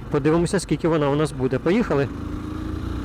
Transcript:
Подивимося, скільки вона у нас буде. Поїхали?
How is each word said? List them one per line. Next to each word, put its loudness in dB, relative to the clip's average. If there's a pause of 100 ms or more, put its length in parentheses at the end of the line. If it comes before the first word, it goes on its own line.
(120)
Подивимося, 2
скільки -2
вона 2
у 2
нас 2
буде. 0
Поїхали? 2 (960)